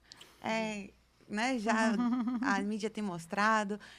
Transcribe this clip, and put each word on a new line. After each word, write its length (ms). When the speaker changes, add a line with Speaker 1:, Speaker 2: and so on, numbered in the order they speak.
Speaker 1:
é, 520
né, 260
já 380
Speaker 2:
<laughs> 460
Speaker 1:
a 200
mídia 280
tem 140
mostrado, 760